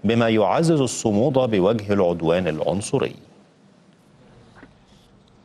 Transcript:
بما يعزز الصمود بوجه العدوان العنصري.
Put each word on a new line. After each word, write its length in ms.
بما 240
يعزز 520
الصمود 520
بوجه 600
العدوان 560
العنصري. 680